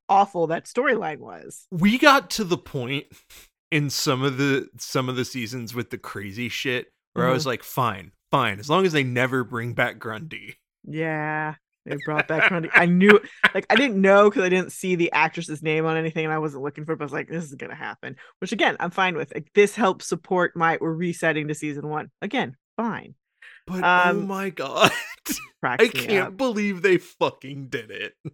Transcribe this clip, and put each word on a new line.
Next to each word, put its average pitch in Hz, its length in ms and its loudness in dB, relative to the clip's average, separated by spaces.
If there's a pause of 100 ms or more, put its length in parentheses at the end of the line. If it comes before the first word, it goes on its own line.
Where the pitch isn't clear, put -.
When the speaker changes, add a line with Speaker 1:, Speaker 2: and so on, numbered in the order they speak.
Speaker 1:
awful 196 400 4
that 165 180 -4
storyline 208 520 -2
was. 95 520 -18
Speaker 2:
We 202 280 2
got 269 320 6
to 220 140 -4
the 165 140 -2
point 139 480 -8 (640)
in 147 200 0
some 131 320 0
of 135 160 0
the, 139 300 2 (100)
some 127 300 -2
of 127 80 -4
the 127 80 -2
seasons 120 500 -8
with 120 160 -6
the 117 80 -10
crazy 104 500 -10
shit - 440 -6 (220)
where 120 140 0
I 131 40 2
was 131 100 0
Speaker 1:
Mm-hmm. 135 60 -4
Speaker 2:
like, 117 160 -4
"Fine, 101 480 -4 (180)
fine, 110 300 0
as 120 100 -10
long 185 160 4
as 165 60 2
they 147 100 2
never 127 420 0
bring 117 300 -6
back 117 240 0
Grundy." 107 580 -12 (280)
Speaker 1:
Yeah, 156 720 -4 (300)
they 147 200 -8
brought 151 240 -2
back 160 200 2
Grundy. 170 240 -2
I 175 140 6
knew, 190 320 8 (360)
like, - 160 0
I 208 60 6
didn't 226 240 2
know 202 300 8
'cause 196 140 0
I 185 40 2
didn't 180 240 0
see 185 220 -2
the 170 180 0
actress's 156 500 -2
name 156 220 0
on 160 120 0
anything, 160 280 -2
and 156 80 -4
I 156 60 -2
wasn't 143 240 -6
looking 147 220 -8
for 160 80 -6
it, 139 60 -4
but 147 60 -6
I - 20 -8
was 131 60 -10
like, 147 160 -6
"This 165 160 -8
is 139 120 -16
gonna - 180 -12
happen," 123 400 -12 (260)
which, 185 120 -6
again, 254 260 0
I'm 175 140 -4
fine 185 240 0
with. 139 180 -8
Like, - 200 -10
this 202 200 6
helps 202 320 0
support 180 500 -2
my, 165 240 2
we're 160 120 -2
resetting 160 560 -2
to 156 60 -4
season 147 340 -8
one. 151 220 -8 (120)
Again, 202 340 -4 (200)
fine. 214 380 -8 (520)
Speaker 2:
But, 180 160 -6
Speaker 1:
Um, 180 360 4
Speaker 2:
oh 196 80 -4
my 190 240 -6
God. 156 460 2
<laughs> - 40 -6 (600)
Speaker 1:
cracks 123 220 2
Speaker 2:
I - 160 2
Speaker 1:
me - 80 -4
Speaker 2:
can't 196 220 2
Speaker 1:
up. 190 80 -14
Speaker 2:
believe 208 460 -2
they 185 160 6
fucking 139 720 -4
did 117 220 -8
it. 101 240 -10 (200)